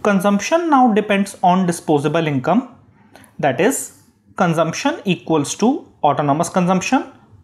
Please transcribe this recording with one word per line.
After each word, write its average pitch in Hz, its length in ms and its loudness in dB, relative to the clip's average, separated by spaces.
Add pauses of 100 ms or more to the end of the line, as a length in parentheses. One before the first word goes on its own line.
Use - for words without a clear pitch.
Consumption 202 680 0
now 254 240 4
depends 202 500 -2
on 185 220 2
disposable 160 600 0
income, 156 480 -2 (640)
that 131 220 0
is, - 420 -2 (360)
consumption 170 680 0
equals 160 520 -2
to 269 360 0 (100)
autonomous 147 460 0
consumption 190 640 -2 (320)